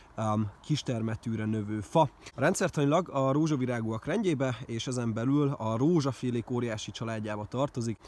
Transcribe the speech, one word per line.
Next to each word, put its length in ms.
um, 340
kistermetűre 800
növő 360
fa. 300
A 160
rendszertanilag 680
a 240
rózsavirágúak 720
rendjébe, 640
és 200
ezen 260
belül 360
a 180
rózsafélék 760
óriási 400
családjába 540
tartozik. 640